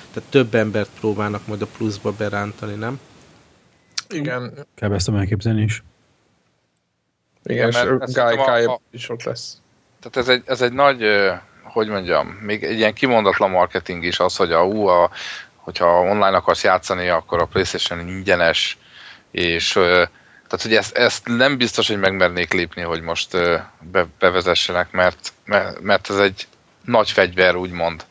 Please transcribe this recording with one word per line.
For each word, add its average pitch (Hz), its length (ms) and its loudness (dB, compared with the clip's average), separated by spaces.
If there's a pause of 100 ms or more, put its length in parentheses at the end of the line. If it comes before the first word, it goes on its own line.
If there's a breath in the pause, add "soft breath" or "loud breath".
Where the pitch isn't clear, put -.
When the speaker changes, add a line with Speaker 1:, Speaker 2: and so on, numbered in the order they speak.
(120 loud breath)
Speaker 1:
Tehát 120 180 -12
több 123 240 2
embert 107 340 0 (120)
próbálnak 104 460 -4
majd 107 160 -8
a 101 40 -6 (100)
pluszba 104 360 -4
berántani, 104 600 -6
nem? 117 260 -8 (1080)
Speaker 2:
Igen. 135 680 -8
Speaker 3:
Kell 104 180 -4
ezt 95 120 -2
tudom 104 160 0
elképzelni 107 420 0
is. 107 200 -2 (1600)
Speaker 2:
Igen, 120 140 -4
Speaker 4:
Igen, 120 120 2
Speaker 2:
és 120 60 0
Speaker 4:
mert 120 140 2 (100)
Speaker 2:
Guy, 127 140 -6
Speaker 4:
szerintem 120 260 2 (160)
a, - 20 4
Speaker 2:
Guy 117 80 4
Speaker 4:
a 120 160 -2 (100)
Speaker 2:
is 123 180 -14
ott 117 140 -10
lesz. - 340 -10 (440)
Speaker 4:
Tehát - 160 -12
ez 127 180 2
egy, 120 120 0
ez 127 160 -4
egy 120 100 2
nagy, 135 300 2
ö, 101 300 4 (300)
hogy 110 260 -2
mondjam, 87 380 0
még 104 380 -8
egy 101 140 -2
ilyen 107 160 2
kimondatlan 104 560 2
marketing 90 540 -2
is 87 160 -2
az, 90 160 0
hogy 87 160 0
a, 82 140 4
ú, 104 200 0
a, 87 240 6 (460 loud breath)
hogyha 87 440 2
online 98 360 2
akarsz - 280 0
játszani, 90 440 0
akkor 85 320 0
a 82 60 2
PlayStation 87 640 -4
ingyenes, 92 680 0 (520 loud breath)
és, 85 460 -2
ö, 90 260 6 (460 soft breath)
tehát, - 140 -6
hogy 110 120 0
ezt, 101 220 0
ezt 120 320 0
nem 131 300 2
biztos, 113 300 -2
hogy 104 100 -2
megmernék 92 540 0
lépni, 87 300 -2
hogy 82 180 -4
most, 82 340 -6
ö, 87 220 2 (360)
be-, 90 140 0 (120)
bevezessenek, 90 720 0
mert, 90 420 -2 (120)
mert, 95 360 -2
mert 98 300 0
ez 101 80 -2
egy 98 280 0 (380)
nagy 113 260 2
fegyver, 90 460 2
úgymond, 87 540 -4